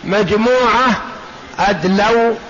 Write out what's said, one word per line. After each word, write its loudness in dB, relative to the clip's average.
مجموعة 2
أدلوا 2